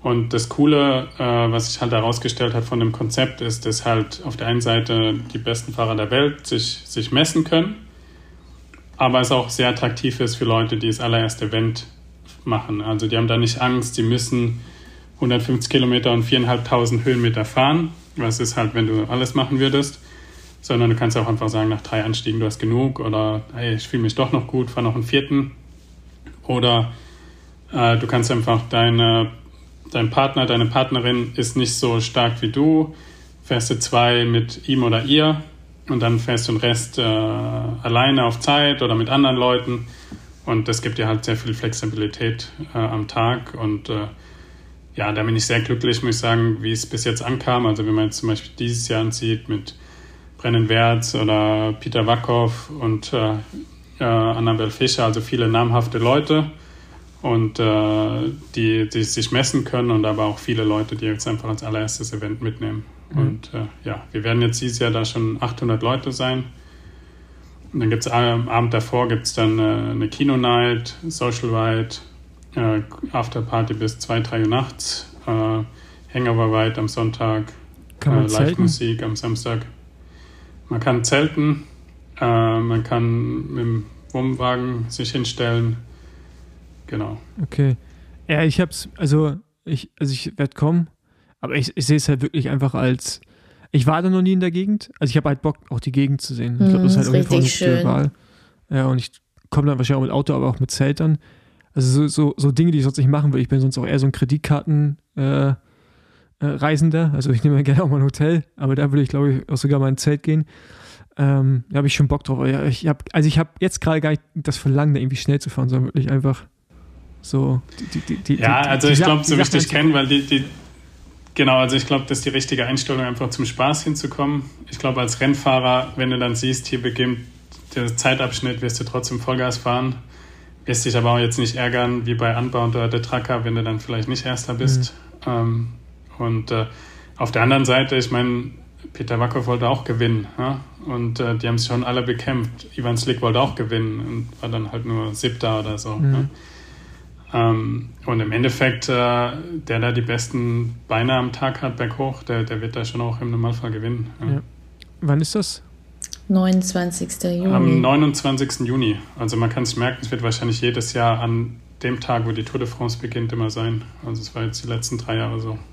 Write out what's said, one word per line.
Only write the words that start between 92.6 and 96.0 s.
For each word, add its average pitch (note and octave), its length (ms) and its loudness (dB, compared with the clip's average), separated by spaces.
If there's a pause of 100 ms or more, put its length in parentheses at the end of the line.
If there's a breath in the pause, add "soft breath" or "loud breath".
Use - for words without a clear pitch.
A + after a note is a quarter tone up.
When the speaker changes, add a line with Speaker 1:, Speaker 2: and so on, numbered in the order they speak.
Speaker 2:
als, B2+ 460 0 (520 soft breath)
ich B2+ 160 4
war D#3 140 2
da F#3 80 2
noch F#3 120 4
nie F#3 100 4
in F#3 80 4
der F3+ 120 2
Gegend, G3 380 -2 (100)
also C#3 100 0
ich A#2 60 2
hab D3+ 80 2
halt C#3+ 180 0
Bock, D3+ 140 0 (140)
auch A#2 100 -4
die C3+ 120 -4
Gegend C#3 280 2